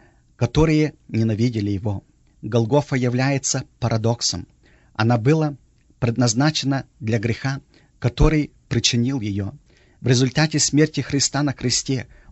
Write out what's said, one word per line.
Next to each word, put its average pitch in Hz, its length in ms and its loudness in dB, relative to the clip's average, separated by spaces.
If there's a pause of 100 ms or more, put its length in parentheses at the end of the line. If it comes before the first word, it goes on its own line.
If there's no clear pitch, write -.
(380)
которые 151 560 2 (140)
ненавидели 110 640 0
Его. 101 340 -4 (380)
Голгофа 120 540 0
является 131 720 -2 (140)
парадоксом. 113 680 -2 (460)
Она 113 240 2
была 147 380 2 (440)
предназначена 127 840 0 (140)
для 110 200 -2
греха, 127 420 -4 (380)
который 147 520 2 (180)
причинил 120 500 0
ее. 101 340 -4 (460)
В - 80 -4
результате 135 520 2
смерти 147 420 2
Христа 139 420 -2
на 139 100 -2
кресте - 540 -4 (240)